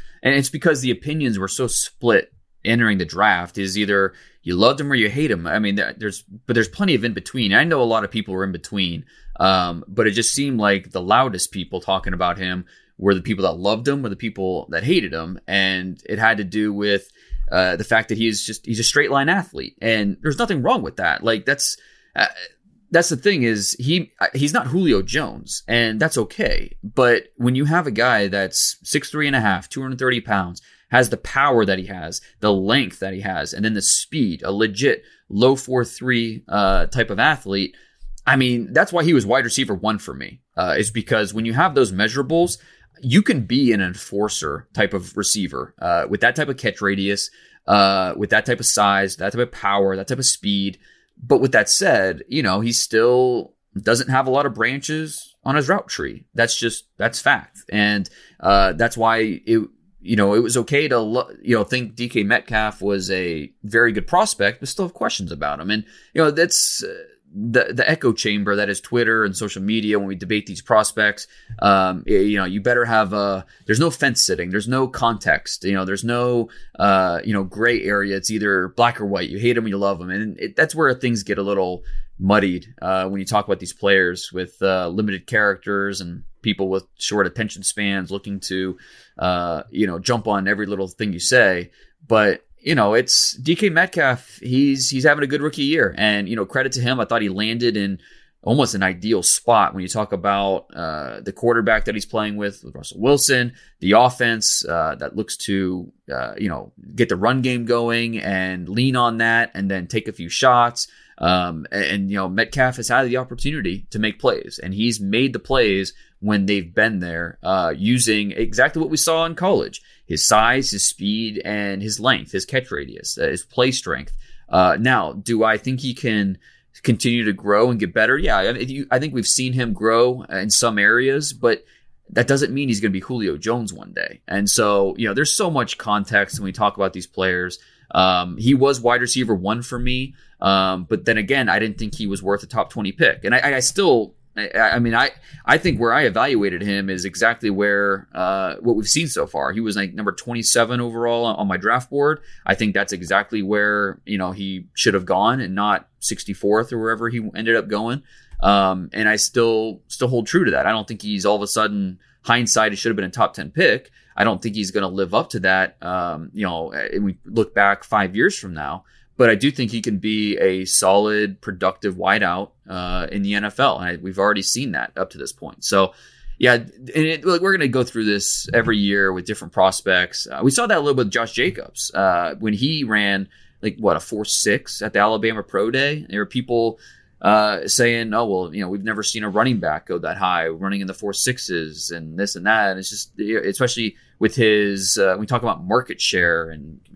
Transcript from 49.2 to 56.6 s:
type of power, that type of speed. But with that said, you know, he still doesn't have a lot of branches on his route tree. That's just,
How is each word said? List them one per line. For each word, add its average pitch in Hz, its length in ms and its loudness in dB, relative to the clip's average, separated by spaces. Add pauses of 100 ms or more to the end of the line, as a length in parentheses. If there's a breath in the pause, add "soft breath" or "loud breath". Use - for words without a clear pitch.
type 117 80 -2
of 123 100 -2
power, 98 460 0
that 95 120 -8
type 131 100 -4
of 131 80 0
speed. 98 520 -2 (460 soft breath)
But 123 160 6
with 131 120 2
that 113 180 4
said, 101 560 2
you 147 160 -2
know, 98 180 0
he 117 120 0
still 123 840 2 (260)
doesn't 120 280 0
have 131 180 2
a 131 40 0
lot 139 140 2
of 123 100 -4
branches 139 880 -6
on 135 100 0
his 143 140 2
route 196 180 0
tree. - 380 -10 (100)
That's 117 240 0
just, - 280 -4 (100)